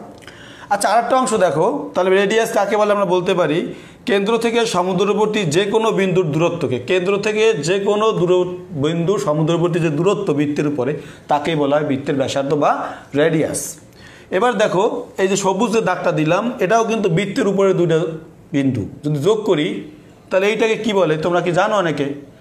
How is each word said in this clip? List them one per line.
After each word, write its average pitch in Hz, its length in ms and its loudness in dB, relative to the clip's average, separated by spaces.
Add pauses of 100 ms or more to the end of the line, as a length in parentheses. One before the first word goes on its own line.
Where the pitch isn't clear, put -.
(720)
আচ্ছা, 202 180 0
আর 214 100 4
একটা 240 180 2
অংশ 254 180 0
দেখো, 185 600 0
তাহলে 185 160 2
radius 208 420 2
কাকে 202 240 0
বলে 208 160 2
আমরা 202 120 2
বলতে 180 300 0
পারি, 170 400 0 (320)
কেন্দ্র 202 320 2
থেকে 233 280 0
সমুদ্রবর্তী 202 760 0
যে 170 220 0
কোনো 202 280 0
বিন্দুর 180 400 0
দূরত্বকে, 156 460 -2
কেন্দ্র 185 400 0
থেকে 214 340 2
যে 170 260 0
কোনো 208 340 2
দূর-, 180 440 2 (140)
বিন্দু 165 480 0
সমুদ্রবর্তী 160 600 0
যে 165 120 0
দূরত্ব 175 420 0
বৃত্তের 147 340 0
উপরে, 147 340 -2 (280)
তাকেই 147 260 0
বলা 143 220 0
হয় 151 80 0
বৃত্তের 139 300 -2
ব্যাসার্ধ 135 400 -2
বা 156 340 0 (280)
রেডিয়াস। 160 600 0 (540)
এবার 208 280 0
দেখো, 196 480 0 (120)
এই 190 100 2
যে 196 80 0
সবুজ 196 360 0
যে 220 80 2
দাগটা 180 320 0
দিলাম, 170 460 0
এটাও 220 260 2
কিন্তু 214 240 -2
বৃত্তের 196 380 0
উপরে 190 280 2
দুইটা 165 240 2 (540)
বিন্দু। 131 340 0 (180)
যদি 151 120 -2
যোগ 208 280 0
করি, 185 460 -2 (400)
তাহলে 190 160 2
এইটাকে 220 300 0
কি 214 160 -4
বলে? 165 240 2
তোমরা 175 240 0
কি 170 120 -2
জানো 202 240 2
অনেকে? 143 380 -2 (260)